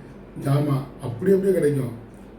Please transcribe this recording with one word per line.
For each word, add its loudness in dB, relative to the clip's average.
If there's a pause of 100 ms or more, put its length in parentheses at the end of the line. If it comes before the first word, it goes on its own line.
(440)
ஜாமான் 2 (180)
அப்படி 0
அப்படியே 4
கிடைக்கும். 2 (460)